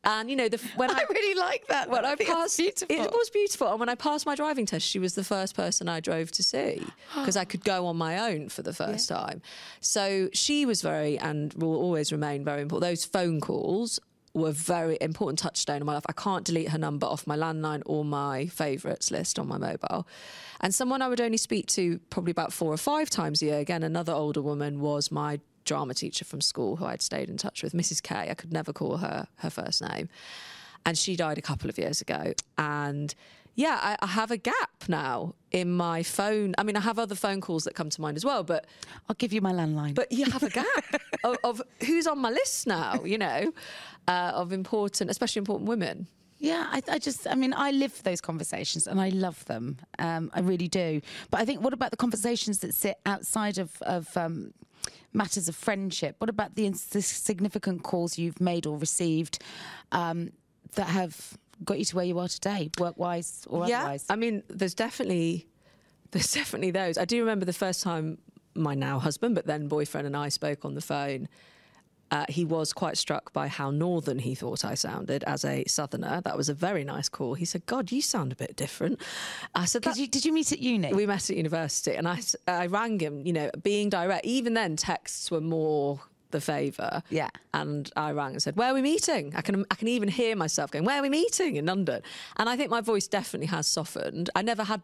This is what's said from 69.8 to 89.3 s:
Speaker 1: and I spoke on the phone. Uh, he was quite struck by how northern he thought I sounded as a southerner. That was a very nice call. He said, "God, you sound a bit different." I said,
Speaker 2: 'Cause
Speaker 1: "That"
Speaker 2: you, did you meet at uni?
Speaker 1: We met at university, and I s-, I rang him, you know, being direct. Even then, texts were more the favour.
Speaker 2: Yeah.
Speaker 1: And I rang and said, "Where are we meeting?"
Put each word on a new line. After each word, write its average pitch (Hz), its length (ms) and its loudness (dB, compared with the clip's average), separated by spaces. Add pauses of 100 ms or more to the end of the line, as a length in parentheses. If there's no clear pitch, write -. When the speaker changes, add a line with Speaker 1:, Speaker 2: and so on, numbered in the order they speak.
Speaker 1:
and 143 100 -4
I 147 120 -2
spoke 147 360 -2
on 143 120 -6
the 147 40 -6
phone. 143 480 -4 (800)
Uh, 151 200 2
he 165 140 0
was 156 280 0
quite 160 240 -2
struck - 380 -4
by 143 140 0
how 139 220 -4
northern 151 480 0
he 127 160 -2
thought - 300 -4
I 104 100 -2
sounded - 500 -4
as 139 200 -2
a 139 220 -2
southerner. - 580 -2
That - 140 -2
was 143 100 0
a 143 60 0
very 175 280 0
nice 139 280 -4
call. 135 240 -4
He 170 100 -4
said, - 220 -4
"God, 240 260 -2
you 269 80 2
sound 147 320 0
a - 40 -6
bit - 200 -8
different." - 420 -2 (560)
I 175 120 2
said, 220 160 0
Speaker 2:
'Cause 269 140 2
Speaker 1:
"That" 254 40 -2
Speaker 2:
you, 277 80 2
did 269 160 0
you 311 80 4
meet 320 180 4
at - 80 0
uni? 202 360 2
Speaker 1:
We 208 100 4
met 202 240 0
at 190 80 0
university, 160 600 0
and 170 120 0
I 175 80 0
s-, - 200 -2 (100)
I 180 200 2
rang 214 320 0
him, 147 280 -2
you 170 80 2
know, 147 160 0 (120)
being 208 280 4
direct. 185 340 2
Even 233 300 2
then, 185 220 2
texts - 540 -2
were 160 120 2
more 151 580 2 (300)
the 151 100 0
favour. 143 720 -2
Speaker 2:
Yeah. 156 180 0 (240)
Speaker 1:
And 147 420 -2
I 151 180 0
rang 143 200 -2
and - 100 -4
said, 151 140 0
"Where 240 140 4
are 269 40 2
we 269 60 4
meeting?" 262 560 2